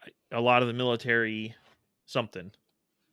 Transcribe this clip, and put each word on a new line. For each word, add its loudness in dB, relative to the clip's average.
a -2
lot 6
of 0
the -4
military -2
something. -8